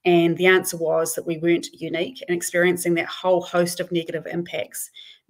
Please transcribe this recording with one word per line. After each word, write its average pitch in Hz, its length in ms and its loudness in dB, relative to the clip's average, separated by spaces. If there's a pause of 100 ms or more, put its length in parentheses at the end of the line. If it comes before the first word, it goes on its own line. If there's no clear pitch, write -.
And 170 320 4
the 180 100 2
answer 185 280 4
was 160 400 0
that 170 100 -8
we 170 120 -4
weren't 170 360 0
unique 165 540 -6
in 175 80 0
experiencing 175 600 2
that 165 120 -2
whole 185 340 2
host 175 380 -2
of 175 140 -6
negative 165 340 -4
impacts, - 640 -6 (380)